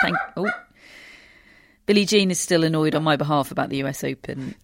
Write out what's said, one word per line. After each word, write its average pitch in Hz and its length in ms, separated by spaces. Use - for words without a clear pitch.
Thank, - 160
oh. 185 140
Billie 208 200
Jean 196 260
is 165 80
still 165 240
annoyed 156 320
on 151 80
my 151 140
behalf 147 340
about 143 180
the 139 80
U 135 100
S 139 160
Open, 135 600